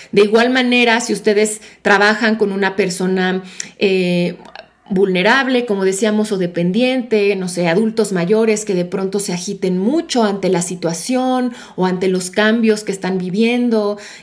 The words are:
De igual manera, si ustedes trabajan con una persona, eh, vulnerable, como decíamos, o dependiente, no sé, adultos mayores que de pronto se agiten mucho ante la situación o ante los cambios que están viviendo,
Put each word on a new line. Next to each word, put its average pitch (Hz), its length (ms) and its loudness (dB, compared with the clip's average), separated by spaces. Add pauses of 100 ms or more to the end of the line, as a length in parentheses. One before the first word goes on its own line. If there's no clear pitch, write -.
(120)
De 196 100 6
igual 226 280 4
manera, 247 500 2
si 233 120 -4
ustedes 214 480 0 (220)
trabajan 214 540 2
con 208 160 0
una 190 240 -2
persona, 185 640 0 (380)
eh, 180 560 0 (540)
vulnerable, 214 760 2
como 202 220 0
decíamos, 214 460 0
o 190 60 -2
dependiente, 202 1000 0
no 185 120 -4
sé, 175 180 -2
adultos 214 460 0
mayores 214 540 0
que 202 80 -2
de 180 100 0
pronto 190 360 -4
se 196 120 -4
agiten 185 460 -4
mucho 262 440 0
ante 196 280 0
la 175 100 2
situación 247 960 -2 (220)
o 185 100 0
ante 185 220 -2
los 180 220 -2
cambios 214 540 0
que 196 80 -6
están 185 240 -4
viviendo, 214 800 0 (260)